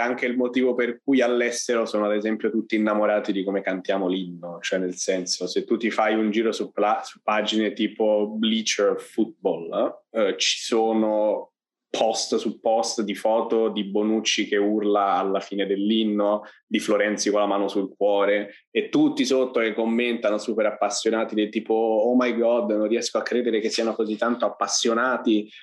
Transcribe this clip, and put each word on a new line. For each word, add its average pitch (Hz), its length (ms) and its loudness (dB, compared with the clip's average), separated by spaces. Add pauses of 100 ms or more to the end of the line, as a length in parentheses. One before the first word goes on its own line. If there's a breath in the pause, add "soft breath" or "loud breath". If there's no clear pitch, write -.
è - 60 0
anche 127 160 -2
il 123 100 0
motivo 127 400 2
per 120 260 -2
cui 135 200 4
all'estero 120 640 0
sono 107 220 0
ad 104 80 2
esempio 107 360 -2
tutti 110 240 -2
innamorati 104 560 2
di 95 140 -2
come 98 160 -2
cantiamo 95 480 -2
l'inno, 87 500 -6
cioè - 200 -4
nel 90 160 -4
senso - 520 -4
se - 160 -2
tu 117 140 0
ti 110 120 -2
fai 107 260 0
un 110 160 2
giro 110 200 0
su 104 220 -6
pla-, 104 320 0
su - 180 -20
pagine 107 480 0
tipo 107 560 0
Bleacher 110 720 0
Football, 95 1000 -4 (100)
eh, 98 260 0
ci - 220 -2
sono 110 960 0 (360)
post - 460 0
su 107 240 -4
post 113 420 0
di 101 140 -4
foto 113 540 0
di 101 160 -4
Bonucci 107 600 0
che 101 120 -2
urla 101 560 2
alla 98 260 0
fine 98 260 -4
dell'inno, 104 800 0 (240 loud breath)
di 110 120 -2
Florenzi 104 520 0
con 101 80 2
la 104 80 4
mano 98 220 0
sul 98 260 -4
cuore 101 720 0
e - 200 -2
tutti 143 360 2
sotto 127 360 2
che 110 120 0
commentano 113 640 0
super 107 280 -2
appassionati 107 680 0
del 107 160 2
tipo 110 240 -2
"Oh 110 440 2
my 123 200 2
God, 117 340 2
non 107 180 0
riesco 113 280 -2
a 107 60 -2
credere 113 380 0
che 110 80 -2
siano 113 260 -2
così 107 220 -2
tanto 117 280 0
appassionati, 113 1040 0 (140 loud breath)